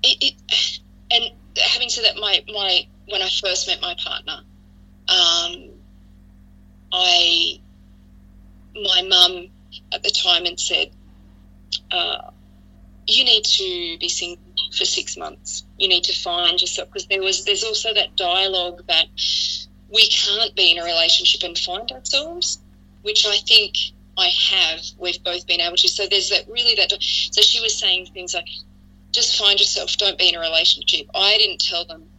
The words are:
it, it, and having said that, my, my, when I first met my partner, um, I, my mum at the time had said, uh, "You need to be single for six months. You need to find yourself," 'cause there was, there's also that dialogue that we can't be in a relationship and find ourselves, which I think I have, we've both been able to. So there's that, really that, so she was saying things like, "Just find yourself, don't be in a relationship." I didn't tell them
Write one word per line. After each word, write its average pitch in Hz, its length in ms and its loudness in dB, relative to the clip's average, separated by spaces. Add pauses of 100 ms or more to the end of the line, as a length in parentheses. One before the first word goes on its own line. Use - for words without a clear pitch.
it, - 300 2 (160)
it, - 300 -2 (320)
and 233 140 2 (320)
having 247 320 0
said 240 160 -2
that, - 120 0
my, 196 300 -2
my, 196 400 -2 (220)
when 196 120 -2
I - 80 -4
first - 380 -2
met 185 140 -4
my 180 220 -6
partner, - 360 -10 (720)
um, 339 600 0 (1200)
I, - 680 2 (1160)
my 202 280 0
mum 180 440 2 (460)
at - 100 -10
the - 80 -2
time - 320 0
had - 160 -6
said, - 320 -2 (1000)
uh, - 400 -6 (760)
"You - 160 6
need - 220 4
to - 540 -2
be - 100 -6
single - 340 -6 (340)
for - 60 0
six - 320 -2
months. - 480 -10 (140)
You 196 100 2
need 180 160 2
to - 100 0
find 175 460 -2
yourself," - 320 -2
'cause 196 160 -8
there 196 140 0
was, 190 240 -2
there's 202 180 0
also 220 300 -2
that - 240 0
dialogue 185 680 -2
that 165 200 0 (840)
we 220 200 4
can't 202 460 0
be 170 160 4
in 170 60 2
a 170 60 -6
relationship 170 600 2
and 170 140 -6
find 202 320 -6
ourselves, 302 680 -4 (440)
which 208 220 2
I 208 120 2
think 208 400 4 (400)
I - 100 2
have, 165 540 0 (180)
we've 175 240 -6
both 180 240 -6
been 180 140 -2
able 175 160 -2
to. - 100 4
So - 200 0
there's 196 240 0
that, 175 180 -2
really 233 260 0
that, 202 160 0 (100)
so - 400 0
she 208 200 4
was 220 180 -2
saying 185 280 -2
things 180 260 -10
like, - 160 -6 (640)
"Just - 240 2
find 202 200 4
yourself, - 380 0
don't 196 220 0
be 185 100 2
in 170 80 2
a 170 60 -8
relationship." - 760 2
I 208 220 4
didn't 208 240 0
tell - 240 -2
them 160 340 -18